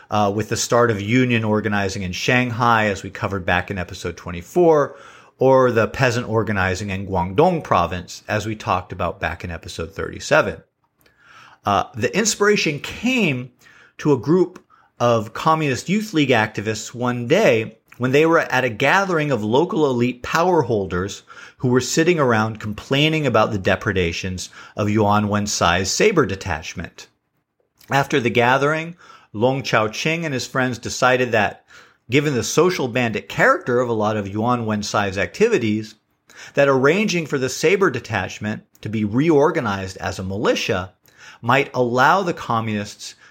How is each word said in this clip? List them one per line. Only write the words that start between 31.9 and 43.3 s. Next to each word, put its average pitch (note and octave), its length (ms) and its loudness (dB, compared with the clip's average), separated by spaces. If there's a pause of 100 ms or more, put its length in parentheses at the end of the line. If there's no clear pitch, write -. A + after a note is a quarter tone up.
given C#3+ 240 2
the A2+ 80 0
social E3+ 460 0
bandit A2+ 400 -2
character D#3+ 520 0
of B2 80 -2
a A#2 40 0
lot G#2+ 240 0
of G2+ 100 -4
Yuan A2+ 400 -2
Wensai's G#2 520 -2
activities, A2 760 0 (600)
that C#3+ 140 4
arranging E3 580 2
for C#3+ 120 -4
the B2+ 100 -2
saber F3+ 420 2
detachment G#2+ 720 -6 (160)
to - 80 -10
be G#2+ 160 -2
reorganized B2+ 960 2
as F#2 200 -6
a G2 60 -6
militia F#2+ 720 -2 (460)
might B2+ 340 2
allow B2+ 480 2
the F3 120 -2
communists A2 800 -4 (160)